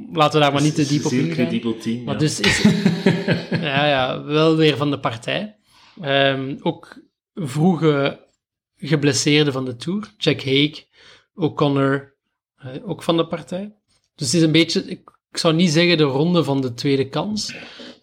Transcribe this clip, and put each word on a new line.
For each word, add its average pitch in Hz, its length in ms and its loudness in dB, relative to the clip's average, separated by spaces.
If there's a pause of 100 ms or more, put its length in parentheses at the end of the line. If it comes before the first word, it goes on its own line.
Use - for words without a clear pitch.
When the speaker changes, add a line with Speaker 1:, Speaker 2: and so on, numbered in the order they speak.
(140)
Speaker 1:
laten 151 260 2
we 147 60 6
daar 139 80 2
maar 143 80 2
niet 151 140 2
te 160 60 0
Speaker 2:
Dus 135 80 0
Speaker 1:
diep 139 160 0
op 151 60 -2
Speaker 2:
zeer 123 80 2
Speaker 1:
ingaan. 165 160 -2
Speaker 2:
credibel 117 420 -2
team, 117 260 -6
Speaker 1:
Maar 139 100 -6
Speaker 2:
ja. - 60 -4
Speaker 1:
dus 151 200 0
is, - 220 0 (480)
Speaker 2:
<laughs> 170 580 -2
Speaker 1:
ja, 143 200 0
ja, 139 360 0
wel 156 320 2
weer 151 220 4
van 147 140 0
de 131 80 -4
partij. 143 560 -6 (460)
Ehm, 139 600 0
ook - 400 -6 (320)
vroege 151 920 0 (500)
geblesseerden 147 800 2
van 131 120 -4
de 123 100 -8
Tour, 196 420 -8
Jack - 260 -2
Haig, 143 400 0 (520)
O'Connor, 139 800 0 (400)
eh, 131 140 -16 (160)
ook 170 180 -10
van 170 140 0
de 160 100 0
partij. 180 460 -10 (420)
Dus 139 160 -6
het 175 40 0
is 165 60 4
een 160 100 4
beetje, 165 340 2
ik, - 140 -12 (320)
ik - 60 -14
zou 165 160 2
niet 170 160 2
zeggen 170 280 4
de 156 60 4
ronde 151 400 2
van 139 180 0
de 127 120 -4
tweede 135 360 -2
kans, 208 460 -6 (480)